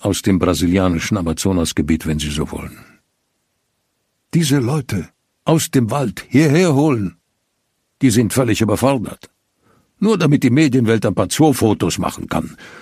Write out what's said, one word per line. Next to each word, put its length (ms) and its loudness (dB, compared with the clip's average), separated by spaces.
aus 200 -2
dem 160 2
brasilianischen 800 0
Amazonasgebiet, 880 -2
wenn 140 -2
Sie 100 -6
so 220 -6
wollen. 260 -12
Diese 260 2
Leute 500 -4
aus 280 0
dem 180 2
Wald 400 -6
hierher 460 4
holen, 420 0
die 100 4
sind 220 2
völlig 280 0
überfordert. 720 -2
Nur 180 2
damit 260 2
die 80 2
Medienwelt 540 2
ein 100 0
paar 140 -2
Zoofotos 680 0
machen 300 -6
kann. 280 -6